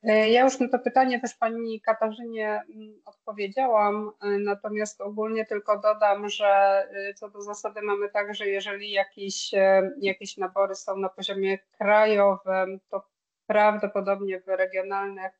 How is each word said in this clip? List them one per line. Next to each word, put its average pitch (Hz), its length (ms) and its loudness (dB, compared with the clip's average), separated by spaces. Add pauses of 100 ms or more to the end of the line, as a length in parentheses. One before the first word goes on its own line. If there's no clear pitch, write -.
E, 214 220 4
ja 240 140 6
już 262 160 2
na 247 100 0
to 254 100 0
pytanie 247 420 2
też 247 140 -8
pani 226 460 -4
Katarzynie, 220 880 -4
mm, 214 360 -20
odpowiedziałam, 214 1040 0 (100)
e, 208 60 -6
natomiast 202 720 -4
ogólnie 214 440 -4
tylko 208 340 -2
dodam, 208 500 2
że, 208 180 0
e, 196 640 2
co 208 160 -16
do 202 120 -18
zasady 208 400 -10
mamy 202 280 -2
tak, 208 260 -4
że 208 120 -6
jeżeli 202 440 -6
jakieś, 196 600 -6
e, 190 380 4 (100)
jakieś 196 360 -6
nabory 190 380 -2
są 196 220 -8
na 196 120 -4
poziomie 196 480 -4 (200)
krajowym, 196 1040 2 (100)
to 196 180 -8 (400)
prawdopodobnie 202 920 2
w - 80 -20
regionalnych 190 920 -4